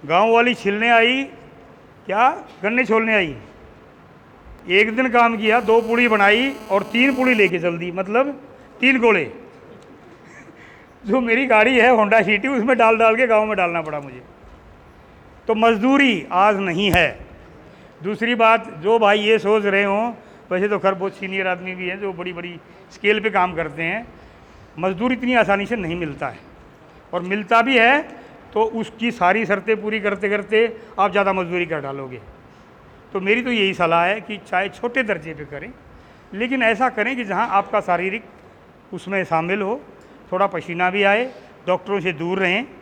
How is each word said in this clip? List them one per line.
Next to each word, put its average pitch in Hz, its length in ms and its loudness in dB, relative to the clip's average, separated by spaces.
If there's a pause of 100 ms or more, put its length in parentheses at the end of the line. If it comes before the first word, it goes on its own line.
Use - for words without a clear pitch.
गांव 196 260 2
वाली 233 220 4
छिलने 214 360 -2
आई, 240 320 4 (840)
क्या 220 240 2 (320)
गन्ने 240 220 0
छोलने 220 300 0
आई, 160 220 -2 (1300)
एक 214 280 2
दिन 262 120 0
काम 233 280 2
किया, 220 240 2
दो 220 200 2
पूड़ी 233 280 0
बनाई 220 480 2 (140)
और 196 120 0
तीन 247 340 2
पूड़ी 254 180 2
लेके 185 240 2
चल 170 200 -2
दी, 175 140 -8
मतलब 220 480 -2 (400)
तीन 262 200 2
गोले। 190 300 2 (1800)
जो 233 140 2
मेरी 240 260 0
गाड़ी 240 320 6
है 233 120 6
Honda 220 320 4
City, 202 260 0
उसमें 254 300 0
डाल 226 180 4
डाल 220 200 4
के 254 100 2
गांव 214 200 2
में 214 100 -4
डालना 170 260 -2
पड़ा 151 180 -8
मुझे। 127 220 -16 (1300)
तो 226 60 0
मजदूरी 226 760 2
आज 202 240 4
नहीं 190 340 -2
है। 156 280 2 (840)
दूसरी 220 320 -2
बात, 220 360 2
जो 190 280 0
भाई 214 220 4
ये 214 180 4
सोच 208 260 0
रहे 202 200 2
हों, 214 280 -2 (380)
वैसे 185 180 -2
तो 202 100 -2
खैर 190 160 0
बहुत 190 220 -8
सीनियर 190 320 -6
आदमी 185 260 -6
भी 180 140 -8
हैं 196 120 -10
जो 196 120 -6
बड़ी 180 200 -10
बड़ी 170 280 -14 (300)
स्केल 208 300 0
पे 214 100 -2
काम 185 240 0
करते 156 280 -6
हैं, 208 240 -6 (720)
मजदूर 190 340 -2
इतनी 247 220 -2
आसानी 202 320 2
से 233 100 -4
नहीं 175 200 -6
मिलता 147 320 -8
है, 110 100 -12 (720)
और 175 100 -4
मिलता 214 400 0
भी 254 160 2
है 262 240 4 (500)
तो 214 100 0
उसकी 226 480 -4
सारी 202 360 0
शर्तें 196 360 -2
पूरी 214 180 -4
करते 196 280 -4
करते 220 480 0 (220)
आप 196 120 2
ज़्यादा 196 220 0
मजदूरी 175 340 -4
कर 156 140 -6
डालोगे। 135 400 -12 (920)
तो 190 80 -4
मेरी 214 220 0
तो 247 80 -4
यही 196 240 0
सलाह 170 300 2
है 208 160 -2
कि 208 160 -12
चाहे 190 320 -4
छोटे 240 340 -4
दर्जे 160 320 -6
पे 151 100 -14
करें, 147 280 -14 (600)
लेकिन 247 280 -2
ऐसा 226 260 2
करें 233 280 -2
कि 240 80 -6
जहाँ 196 240 -2
आपका 202 320 0
शारीरिक 190 440 -4 (680)
उसमें 185 320 -6
शामिल 175 380 -2
हो, 226 180 -4 (520)
थोड़ा 185 140 2
पसीना 180 440 -2
भी 202 120 -2
आए, 214 280 2 (360)
डॉक्टरों 185 340 -2
से 180 120 -4
दूर 170 260 -4
रहें। 190 280 0 (140)